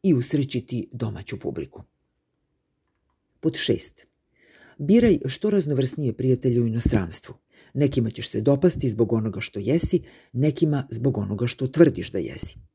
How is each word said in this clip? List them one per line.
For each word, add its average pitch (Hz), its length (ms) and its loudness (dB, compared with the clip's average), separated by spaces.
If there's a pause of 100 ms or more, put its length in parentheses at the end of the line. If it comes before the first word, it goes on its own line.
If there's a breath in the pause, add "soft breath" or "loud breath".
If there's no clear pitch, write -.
i 190 120 4
usrećiti 127 760 -2
domaću 104 460 -8
publiku. - 440 -8 (1600)
Pod 160 160 -2
šest. - 500 -4 (720 soft breath)
Biraj 214 480 6
što 208 240 -2
raznovrsnije 139 640 0
prijatelje 123 480 2
u 117 60 2
inostranstvu. 110 680 -2 (400 soft breath)
Nekima 135 360 0
ćeš - 180 -10
se 113 120 -4
dopasti 139 480 2
zbog 110 240 2
onoga 110 280 -2
što - 180 -8
jesi, 143 420 0 (320 loud breath)
nekima 143 580 0
zbog 123 280 0
onoga 104 280 -2
što 127 220 -4
tvrdiš 151 420 2
da 101 80 -4
jesi. - 380 -8 (180)